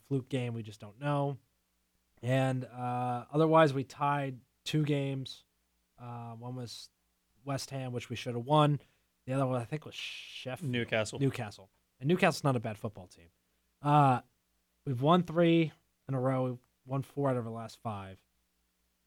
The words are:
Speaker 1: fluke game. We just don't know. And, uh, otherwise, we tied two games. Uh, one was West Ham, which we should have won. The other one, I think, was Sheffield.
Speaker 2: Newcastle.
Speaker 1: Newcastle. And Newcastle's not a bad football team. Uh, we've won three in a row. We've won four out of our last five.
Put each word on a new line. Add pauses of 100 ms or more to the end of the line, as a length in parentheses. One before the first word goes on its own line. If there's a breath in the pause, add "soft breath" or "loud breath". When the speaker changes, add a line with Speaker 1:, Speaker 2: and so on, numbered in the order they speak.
Speaker 1:
fluke
game.
We
just
don't
know. (840)
And,
uh,
otherwise,
we
tied (260)
two
games. (580)
Uh,
one
was (560)
West
Ham,
which
we
should
have
won. (460 soft breath)
The
other
one,
I
think,
was
Sheffield.
Speaker 2:
Newcastle.
Speaker 1:
Newcastle. (300)
And
Newcastle's
not
a
bad
football
team. (540)
Uh, (640)
we've
won
three (360)
in
a
row.
We've (280)
won
four
out
of
our
last
five. (880)